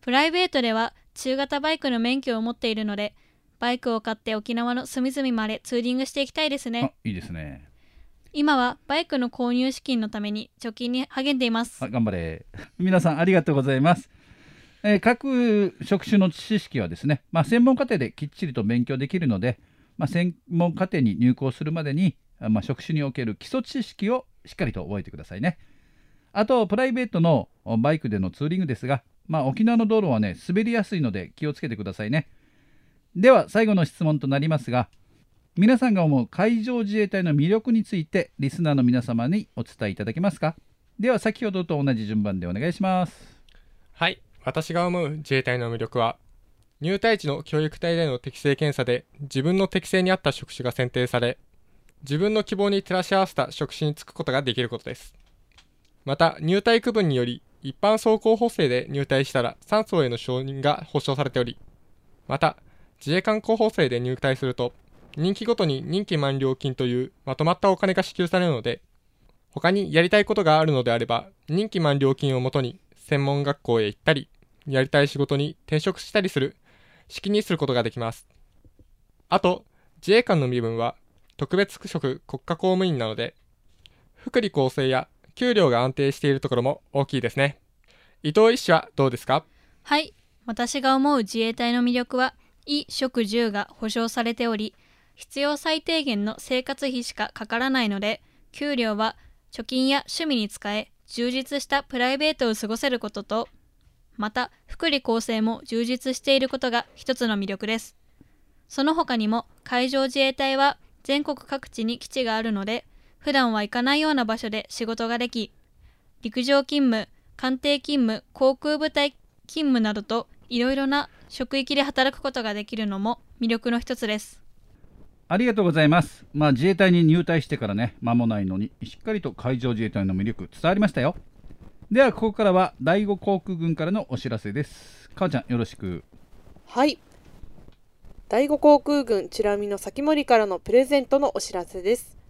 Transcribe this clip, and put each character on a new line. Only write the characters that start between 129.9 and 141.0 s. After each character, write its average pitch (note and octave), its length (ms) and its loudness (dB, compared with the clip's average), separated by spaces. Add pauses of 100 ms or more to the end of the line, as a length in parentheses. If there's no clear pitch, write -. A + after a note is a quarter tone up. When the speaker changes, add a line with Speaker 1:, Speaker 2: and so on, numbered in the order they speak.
Speaker 2:
隊 G2+ 140 -2
の F#2+ 80 0
魅 F#2+ 120 0
力 G#2+ 260 -6
伝 - 140 -20
わ F3 100 4
り G3+ 60 0
ま G#3 80 4
し - 40 -2
た C#3 80 -2
よ。 C#3 140 0 (720)
で A3+ 120 2
は、 B3+ 120 6
こ - 100 -6
こ A3 100 0
か A3 100 -2
ら G3 100 4
は F#3 300 2
第 F#3 220 2
五 G3 120 -2
航 G3 220 -2
空 F3+ 180 -6
軍 E3 200 -2
か D#3 80 -4
ら F3 80 -2
の G#3+ 160 -4
お B2+ 100 -6
知 - 100 -8
ら A2 100 -4
せ G#2 140 -8
で C#3 120 -4
す。 - 460 -20
か - 160 -2
お - 20 0
ち - 80 -2
ゃ - 120 -2
ん、 B2+ 40 -2
よ B2 40 0
ろ A#2 80 0
し - 120 -12
く。 F2+ 260 -8 (640)
Speaker 4:
は B3 180 0
い。 C#4+ 140 0 (1300)
第 C4 200 2
五 D4 100 0
航 - 220 8
空 C4+ 240 0
軍 G#3 240 -2
チ - 160 -4
ラ G3+ 120 2
見 G#3 120 -6
の G3 100 -4
先 - 240 -8
森 D4 220 2
か A#3+ 120 6
ら G#3+ 100 4
の F#3 120 -4
プ - 140 -6
レ B3+ 120 8
ゼ C#4 140 2
ン B3+ 80 0